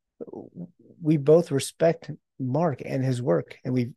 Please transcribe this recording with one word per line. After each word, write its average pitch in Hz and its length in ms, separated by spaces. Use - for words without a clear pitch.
we 156 180
both 151 340
respect 160 580
Mark 135 440
and 135 200
his 123 180
work, 147 420
and 131 100
we've, 123 240